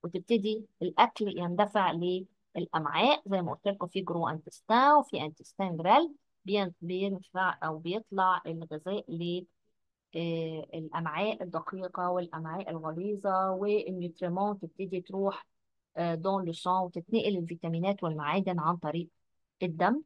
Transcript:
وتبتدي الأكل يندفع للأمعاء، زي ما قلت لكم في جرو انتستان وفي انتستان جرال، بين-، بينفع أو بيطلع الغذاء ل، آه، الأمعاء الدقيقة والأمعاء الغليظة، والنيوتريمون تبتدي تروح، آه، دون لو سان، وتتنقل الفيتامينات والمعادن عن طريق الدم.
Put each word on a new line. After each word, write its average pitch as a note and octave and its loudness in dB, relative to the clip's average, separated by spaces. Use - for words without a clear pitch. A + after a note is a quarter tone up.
وتبتدي G#3+ 0
الأكل F#3 2
يندفع F#3 2
للأمعاء، E3+ 2
زي G3 0
ما E3+ -4
قلت - -6
لكم G3 -2
في G3 -4
جرو E3+ -2
انتستان A#3 4
وفي C4+ 4
انتستان E3+ -6
جرال، B3 6
بين-، F#3+ 0
بينفع F#3 -2
أو D#3 -4
بيطلع F#3 0
الغذاء E3 -6
ل، F3 -4
آه، E3 -4
الأمعاء E3 -4
الدقيقة F3+ -4
والأمعاء F3 -4
الغليظة، F#3+ -2
والنيوتريمون F#3 -2
تبتدي F#3+ -6
تروح، G3 -4
آه، E3+ 0
دون F#3+ 0
لو E3 -4
سان، F3+ -2
وتتنقل F#3 0
الفيتامينات E3+ -2
والمعادن E3 0
عن E3 4
طريق E3 -2
الدم. F3+ 4